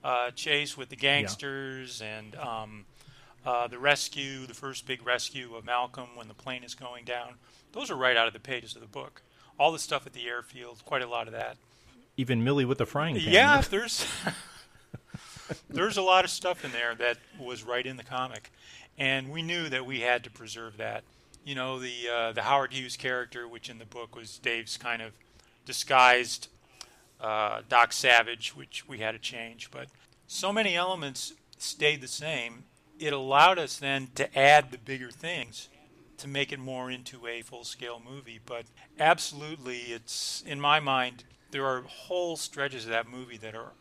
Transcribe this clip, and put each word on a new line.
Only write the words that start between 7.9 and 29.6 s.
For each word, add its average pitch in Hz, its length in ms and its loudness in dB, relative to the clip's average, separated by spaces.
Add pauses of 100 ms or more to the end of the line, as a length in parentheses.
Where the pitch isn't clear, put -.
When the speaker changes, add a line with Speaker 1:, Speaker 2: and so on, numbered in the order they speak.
Speaker 1:
are 170 60 -4
right 127 200 4
out 117 100 6
of 113 60 -2
the 113 80 -16
pages 120 340 -8
of 117 60 -18
the 113 60 -20
book. 135 340 -16 (380)
All 147 140 6
the 160 60 -6
stuff - 280 -4
at 120 80 -20
the 120 120 -10
airfield, 120 600 -10
quite 135 160 0
a 123 40 -4
lot 117 200 -4
of 110 80 -14
that. 117 240 -8 (580)
Speaker 2:
Even 123 280 2
Millie 139 200 4
with 131 140 0
the 113 80 0
frying 147 300 -2
pan. - 140 -2
Speaker 1:
Yeah, 277 300 10
there's, 214 460 -2 (180)
<laughs> - 1400 -12
there's 202 280 0
a 196 60 0
lot 185 220 8
of 185 60 -4
stuff - 340 -4
in 135 80 -6
there 120 220 -2
that 120 240 0 (200)
was 123 260 -10
right 123 220 -2
in 131 100 -8
the 120 80 -14
comic. 127 460 -8 (460)
And 135 340 0
we 165 120 -6
knew 165 260 -4
that 131 160 -2
we 127 160 -4
had 120 240 2
to 120 60 -14
preserve 113 460 -14
that. 110 260 -6 (420)
You 143 100 -8
know, 131 240 -4
the, 123 300 -6
uh, 117 240 0
the 113 100 -2
Howard 131 300 2
Hughes 127 240 -8
character, 123 520 -6
which 117 200 -14
in 117 100 -16
the 113 60 -16
book 113 320 -14
was 113 220 -16
Dave's 117 380 -2
kind 117 260 -6
of 110 100 -12 (540)
disguised, 123 840 6 (720)
uh, 110 480 0
Doc 120 240 8
Savage, 117 640 4
which - 320 -14
we 131 100 -12
had 110 140 -2
to 113 60 -8
change. 113 520 -10